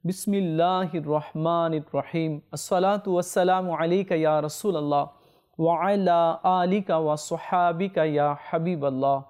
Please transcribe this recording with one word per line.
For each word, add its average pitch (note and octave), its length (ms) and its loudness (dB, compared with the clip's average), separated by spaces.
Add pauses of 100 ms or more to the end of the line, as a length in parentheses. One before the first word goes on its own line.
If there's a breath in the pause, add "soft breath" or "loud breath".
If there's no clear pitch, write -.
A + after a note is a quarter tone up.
বিসমিল্লাহির F3+ 1000 0
রহমানির D#3 760 0 (120)
রহিম। D#3 460 -4 (120)
আসসালাতু F#3+ 600 0
ওয়াসসালামু F3+ 600 0
আলাইকা F3 420 0
ইয়া D3+ 280 2
রাসূলাল্লাহ, D3 680 -2 (500 soft breath)
ওয়া E3 200 2
আলা F3 640 2
আলিকা F#3 540 2
ওয়া D#3 200 0
সাহাবিকা F3 880 0
ইয়া D3 360 0
হাবিবাল্লাহ। C#3 880 -2